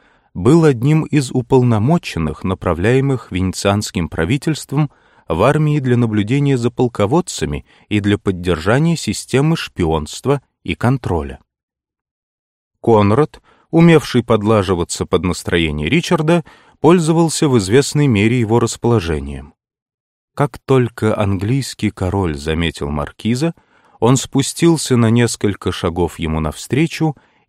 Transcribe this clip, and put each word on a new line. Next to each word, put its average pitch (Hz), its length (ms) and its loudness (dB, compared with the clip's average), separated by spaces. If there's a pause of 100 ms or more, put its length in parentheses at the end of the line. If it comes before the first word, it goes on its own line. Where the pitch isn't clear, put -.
(340)
был 135 320 4
одним 147 380 2
из 143 280 -2
уполномоченных, 120 1120 0
направляемых 104 880 -2
венецианским 92 800 -2
правительством 143 800 -4 (380)
в 82 160 0
армии 151 360 2
для 127 160 0
наблюдения 120 600 0
за 120 140 -2
полководцами 104 920 -2 (220)
и 104 120 0
для 101 180 2
поддержания 98 800 0
системы 143 580 -2
шпионства 82 840 -4 (220)
и 90 100 -4
контроля. 87 680 -4 (1400)
Конрад, 110 600 2 (280)
умевший 160 540 4
подлаживаться 101 840 0
под 85 180 -2
настроение 80 680 -2
Ричарда, 165 540 0 (380)
пользовался 165 680 2
в 127 100 4
известной 135 500 2
мере 110 320 2
его 113 200 2
расположением. 80 920 -2 (840)
Как 143 240 -4
только 120 580 0
английский 104 760 -2
король 90 460 -2
заметил 80 520 -4
маркиза, 113 640 -4 (460)
он 123 180 4
спустился 139 800 0
на 117 120 4
несколько 110 600 0
шагов 87 480 -4
ему 78 220 -2
навстречу 147 720 -4 (340)